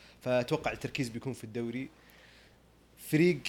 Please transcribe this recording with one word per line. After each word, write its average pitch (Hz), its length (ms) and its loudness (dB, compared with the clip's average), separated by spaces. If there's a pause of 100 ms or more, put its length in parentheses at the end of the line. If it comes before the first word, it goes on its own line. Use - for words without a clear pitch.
(220)
فأتوقع 123 500 2
التركيز 120 380 -4
بيكون 117 240 -6
في - 100 -12
الدوري. 117 460 -6 (1080)
فريق 160 520 4